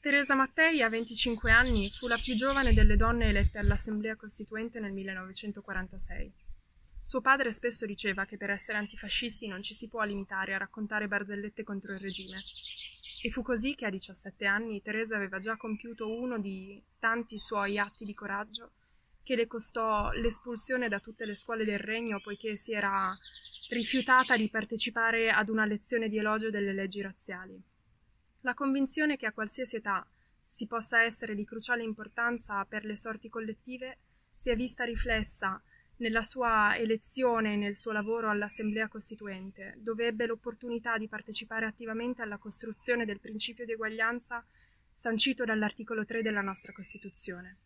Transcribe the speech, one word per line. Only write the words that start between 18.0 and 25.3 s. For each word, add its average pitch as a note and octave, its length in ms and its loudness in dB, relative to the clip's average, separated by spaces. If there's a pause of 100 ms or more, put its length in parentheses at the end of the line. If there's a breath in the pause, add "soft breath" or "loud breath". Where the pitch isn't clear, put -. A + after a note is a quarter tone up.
di G3+ 80 -10
coraggio G#3+ 580 -8 (500)
che C4 140 -2
le A3+ 120 2
costò A3 640 0
l'espulsione A#3 760 0
da G3+ 140 -2
tutte A3+ 240 -12
le G#3 100 -6
scuole A3 300 -2
del G#3 120 0
regno, A3 440 -4
poiché G#3 340 -6
si A3+ 180 2
era G3 380 0 (560 loud breath)
rifiutata B3+ 680 4
di G#3+ 120 2
partecipare A3+ 800 2
ad G#3 200 4